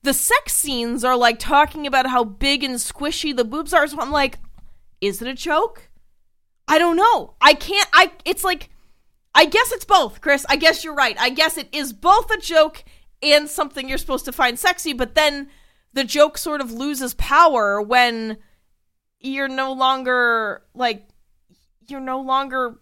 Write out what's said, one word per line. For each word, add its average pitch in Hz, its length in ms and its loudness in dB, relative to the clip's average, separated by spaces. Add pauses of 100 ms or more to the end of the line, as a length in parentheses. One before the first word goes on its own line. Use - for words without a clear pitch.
the 269 120 0
sex - 400 0
scenes 240 500 -4
are, 254 120 2
like, 233 220 2
talking 294 480 0
about 262 200 2
how 254 180 0
big 269 400 -2
and 254 120 -6
squishy 294 580 -6
the 240 100 0
boobs 277 280 -6
are. 320 140 4
So 294 140 -10
I'm 269 100 -6
like, 285 280 0 (640)
Is 190 220 -6
it 240 60 -8
a 269 60 -8
joke? 330 540 -4 (800)
I 311 100 4
don't 339 180 2
know. 427 440 2
I 294 140 8
can't, 392 380 -2
I, 349 200 6 (120)
it's 349 200 -4
like, 359 260 -4 (640)
I 311 120 8
guess 453 260 0
it's 440 120 -8
both, 349 360 2
Chris. 285 280 0
I 277 80 2
guess 320 280 2
you're 311 100 -10
right. 262 260 0
I 247 100 0
guess 311 280 0
it 294 140 -12
is 277 200 -8
both 359 380 2
a 440 80 -2
joke 311 460 0 (360)
and 294 280 4
something 277 400 -6
you're 262 100 -4
supposed 254 280 -6
to 254 60 -8
find 247 260 0
sexy, 349 340 -2
but 247 220 -6
then 285 340 0 (440)
the 269 120 -4
joke 294 340 2
sort 302 220 -6
of 247 120 -8
loses 254 420 -8
power 247 680 2
when 226 540 0 (840)
you're 269 280 -6
no 262 240 -4
longer, 254 920 0 (120)
like, 240 320 -4 (840)
you're 277 120 -12
no 262 200 -8
longer 262 600 -4